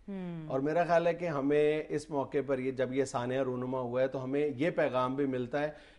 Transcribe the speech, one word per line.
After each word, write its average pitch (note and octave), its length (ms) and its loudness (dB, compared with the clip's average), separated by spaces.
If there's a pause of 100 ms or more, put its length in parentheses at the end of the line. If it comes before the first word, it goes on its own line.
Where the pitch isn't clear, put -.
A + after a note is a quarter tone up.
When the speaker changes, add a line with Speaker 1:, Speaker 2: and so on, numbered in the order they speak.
Speaker 1:
हम्म। F3 420 -8
Speaker 2:
और C3+ 120 -2
मेरा D#3 240 2
ख्याल E3+ 220 4
है E3+ 60 4
कि E3 140 -4
हमें D3+ 600 2
इस D3+ 240 -4
मौके C#3 300 0
पर, C3 180 0
ये, C3 120 -2
जब B2+ 220 -2
ये C3+ 120 2
सानिया B2+ 360 -2
रूनुमा B2+ 380 -2
हुआ B2 220 0
है, C3+ 60 4
तो C3+ 120 -6
हमें C#3 280 0
ये C#3 240 0
पैगाम C3+ 440 0
भी C#3+ 120 2
मिलता B2+ 320 -2
है D3+ 160 -2 (240)